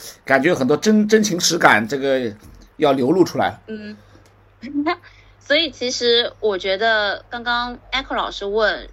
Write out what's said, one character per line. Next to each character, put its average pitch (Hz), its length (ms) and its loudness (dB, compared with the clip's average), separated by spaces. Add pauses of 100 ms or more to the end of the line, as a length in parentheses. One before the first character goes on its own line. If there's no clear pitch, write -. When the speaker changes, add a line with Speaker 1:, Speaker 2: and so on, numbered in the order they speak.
(240)
Speaker 1:
感 131 180 4
觉 147 80 2
有 180 60 4
很 - 100 -2
多 147 120 2
真-， 214 320 2
真 220 120 6
情 190 180 -2
实 170 180 0
感， 131 280 4
这 127 120 -4
个 131 340 -2 (460)
要 143 160 4
流 131 180 0
露 180 120 4
出 - 140 -2
来。 98 300 -2
Speaker 2:
嗯。 214 300 -14 (640)
<laughs> 294 360 -4 (420)
所 - 180 0
以 320 140 0
其 247 180 -6
实 240 500 0
我 208 180 0
觉 190 200 -2
得 214 520 0
刚 240 140 -12
刚 240 360 -4 (120)
Echo 269 240 -6
老 170 140 -4
师 175 160 -10
问， 202 480 -2